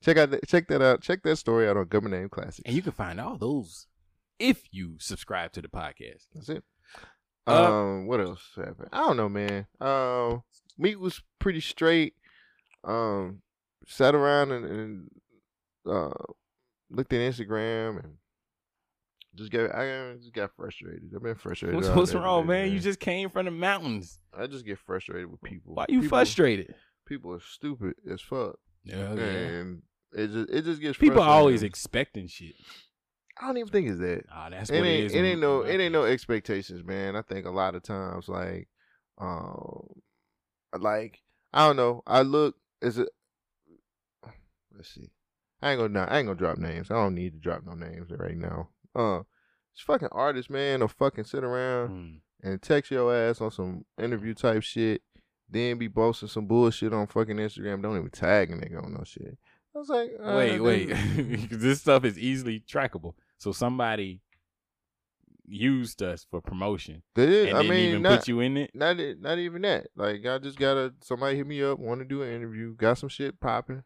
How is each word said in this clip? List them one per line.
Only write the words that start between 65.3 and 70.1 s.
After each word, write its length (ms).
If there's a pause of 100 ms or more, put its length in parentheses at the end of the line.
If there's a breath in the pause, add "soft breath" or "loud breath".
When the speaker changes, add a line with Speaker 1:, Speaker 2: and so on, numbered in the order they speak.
Speaker 2:
used 540
us 280
for 120
promotion 600 (140)
Speaker 1:
They 100
did. 240
Speaker 2:
and 80
Speaker 1:
I 60
Speaker 2:
didn't 120
Speaker 1:
mean, 140
Speaker 2:
even 140
Speaker 1:
not, 160
Speaker 2:
put 100
you 100
in 180
it? 160
Speaker 1:
not 260
e-, 200
not 180
even 260
that. 320
Like, 300